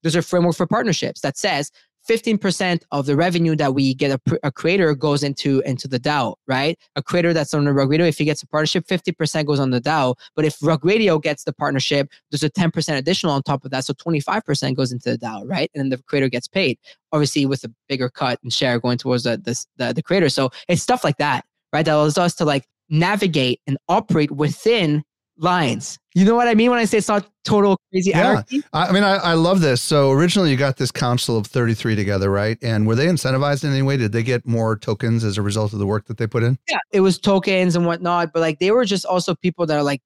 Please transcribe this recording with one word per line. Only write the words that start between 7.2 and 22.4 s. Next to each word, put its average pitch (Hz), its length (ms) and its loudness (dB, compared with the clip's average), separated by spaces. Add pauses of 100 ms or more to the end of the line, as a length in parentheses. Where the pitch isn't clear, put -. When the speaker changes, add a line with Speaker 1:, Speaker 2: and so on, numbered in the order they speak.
Speaker 1:
that's 156 200 -2
on 147 120 2
the 143 80 2
Rug 135 160 2
Radio, 160 160 4
if 160 120 0
he - 60 -2
gets 147 180 -2
a - 60 -20
partnership, 156 400 -2
fifty 180 240 -2
percent 156 340 -2
goes 143 140 0
on 135 120 0
the 123 100 0
dao. 135 340 0 (180)
But 151 120 0
if 147 160 -2
Rug 156 240 0
Radio 190 340 4
gets 151 240 -4
the 160 80 -6
partnership, 143 580 -2 (220)
there's 147 120 -2
a 151 60 0
ten 170 220 0
percent 156 260 -4
additional 156 360 -2
on 139 100 -2
top 139 220 -4
of 135 60 -10
that. 131 120 -4
So 139 100 -6
twenty-five 170 520 -4
percent 139 320 -2
goes 127 160 -2
into 123 180 -6
the 120 60 -4
dao, 113 280 -10
right? 143 300 -4
And 143 60 -6
then 135 80 -2
the 131 140 -4
creator 135 260 -2
gets 120 180 -6
paid, 190 320 -2 (320)
obviously 147 340 0
with 135 200 -4
a 117 80 -14 (160)
bigger 131 200 -4
cut 127 320 -4
and 120 120 -8
share 123 260 0
going 123 180 -2
towards 127 260 -2
the, 117 120 0
the, 117 300 -6 (100)
the, 123 200 -4
the 160 60 -2
creator. 175 280 2
So 131 200 0 (200)
it's 180 120 0
stuff 247 220 0
like - 140 0
that, 143 260 -2 (300)
right? 156 100 0
That 156 120 2
allows 151 220 2
us 175 180 2
to, 175 100 -2